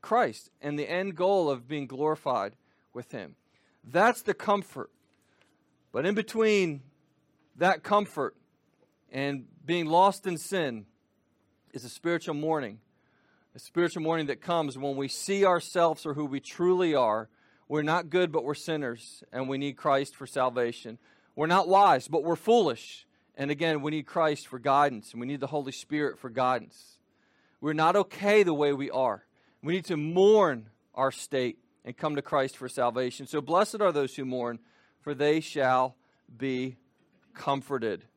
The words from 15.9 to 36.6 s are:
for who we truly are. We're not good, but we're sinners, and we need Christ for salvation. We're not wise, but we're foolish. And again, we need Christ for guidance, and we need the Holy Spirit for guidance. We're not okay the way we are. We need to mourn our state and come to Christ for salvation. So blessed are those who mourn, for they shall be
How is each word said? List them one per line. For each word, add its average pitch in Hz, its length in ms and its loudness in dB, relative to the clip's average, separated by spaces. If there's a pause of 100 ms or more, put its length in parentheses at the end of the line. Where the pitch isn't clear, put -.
for 151 100 -6
who 151 120 -4
we 135 140 -6
truly 180 540 2
are. 113 360 2 (400)
We're 151 140 -2
not 165 260 0
good, 175 220 2
but 143 120 0
we're 143 100 -4
sinners, 139 800 -8
and 131 160 -6
we 135 100 -4
need 139 200 -6
Christ 139 380 0
for 131 120 -16
salvation. 123 720 -2 (400)
We're 151 100 -2
not 175 200 4
wise, 185 420 6
but 151 140 0
we're 165 120 0
foolish. 196 720 0 (300)
And 139 120 -4
again, 151 320 -2
we 147 100 -4
need 151 140 -6
Christ 156 420 0
for 131 120 -12
guidance, 139 520 2
and 117 100 -10
we 120 60 -6
need 139 120 -6
the 135 80 -6
Holy 135 240 -6
Spirit - 480 -4
for 131 100 -12
guidance. 127 680 -2 (640)
We're 151 120 -2
not 160 220 4
okay 202 480 4
the 175 100 2
way 143 200 2
we 139 180 -6
are. 120 320 -2 (400)
We 151 100 -2
need 185 120 -4
to 175 120 -4
mourn 165 720 4 (240)
our 135 180 0
state 127 460 -4 (280)
and 123 100 -12
come 151 220 -4
to 139 40 -4
Christ 135 360 -2
for 127 100 -12
salvation. 123 580 -2
So 151 140 -4
blessed 180 400 0
are 190 140 2
those 143 220 -2
who 135 100 -6
mourn, 120 340 -4 (400)
for 147 140 -10
they 147 260 2
shall 131 560 0 (420)
be 127 380 -4 (580)